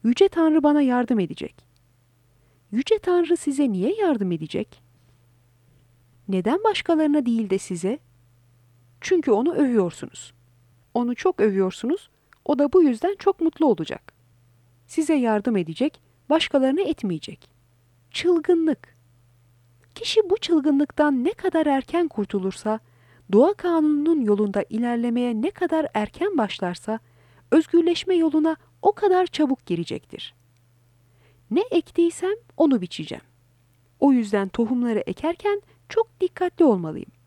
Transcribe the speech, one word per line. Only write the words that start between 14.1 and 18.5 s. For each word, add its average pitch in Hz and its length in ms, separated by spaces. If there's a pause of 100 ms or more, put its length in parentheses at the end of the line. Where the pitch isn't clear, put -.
Size 320 280
yardım 226 420
edecek, 175 440 (280)
başkalarına 285 520
etmeyecek. - 680 (640)
Çılgınlık. 330 840 (960)